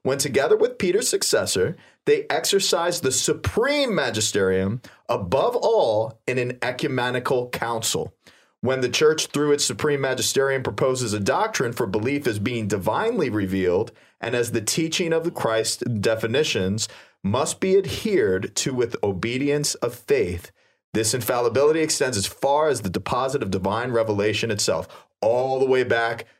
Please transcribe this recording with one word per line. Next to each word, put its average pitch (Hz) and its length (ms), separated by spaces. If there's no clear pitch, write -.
when 135 140
together 143 400
with 247 220
Peter's 202 320
successor, 98 640
they 147 240
exercise 175 720
the 135 100
supreme 240 800
magisterium 104 880
above 117 460
all 120 680
in 127 120
an 123 240
ecumenical 127 880
council. 113 640
When 131 180
the 127 80
church, 156 380
through 147 260
its 143 140
supreme 143 340
magisterium, 135 640
proposes 127 500
a 107 80
doctrine 135 540
for 120 120
belief 123 400
as 107 120
being 113 280
divinely 131 640
revealed 95 640
and 123 160
as 113 180
the 113 100
teaching 165 500
of 160 120
the 175 60
Christ 110 540
definitions 110 880
must 131 380
be 190 160
adhered 170 800
to 143 160
with 123 300
obedience 127 720
of - 180
faith, 90 560
this 107 180
infallibility 127 680
extends 139 360
as 95 100
far 147 420
as 127 120
the 101 80
deposit 131 540
of 98 80
divine 104 420
revelation 110 580
itself, 98 380
all 127 400
the 135 60
way 131 180
back 117 400